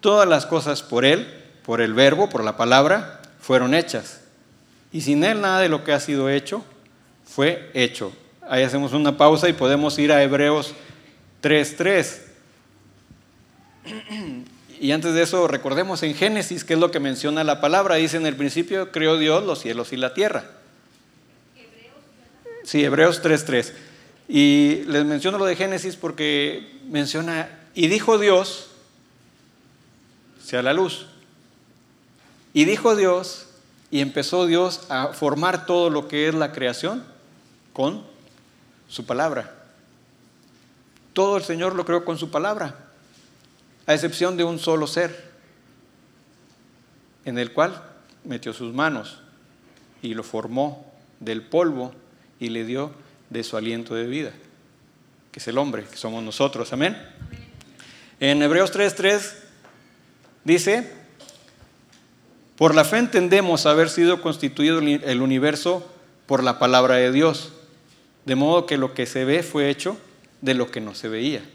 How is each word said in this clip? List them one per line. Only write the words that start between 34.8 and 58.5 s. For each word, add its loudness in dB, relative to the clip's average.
a -2
formar -2
todo 2
lo -4
que -2
es -2
la -2
creación -4
con -4
su -12
palabra. -4
Todo 2
el -4
Señor -4
lo -4
creó 0
con -6
su -10
palabra, -4
a 4
excepción -2
de 0
un -4
solo 0
ser, -6
en -8
el -6
cual -2
metió -10
sus -12
manos -6
y -8
lo -10
formó -8
del -8
polvo -2
y -8
le -8
dio -8
de -8
su -10
aliento -6
de -6
vida, -8
que -18
es -12
el -2
hombre, -4
que -20
somos -10
nosotros. -4
Amén. -2
En 2
Hebreos 4